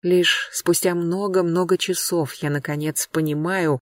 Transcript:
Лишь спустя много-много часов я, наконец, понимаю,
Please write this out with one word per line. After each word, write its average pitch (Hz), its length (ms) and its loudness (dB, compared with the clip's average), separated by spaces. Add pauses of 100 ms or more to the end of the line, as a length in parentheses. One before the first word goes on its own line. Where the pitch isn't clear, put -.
Лишь 180 520 2
спустя 175 420 0
много-много 180 800 0
часов 170 580 -2
я, 147 140 -4
наконец, 147 640 -4
понимаю, 156 760 0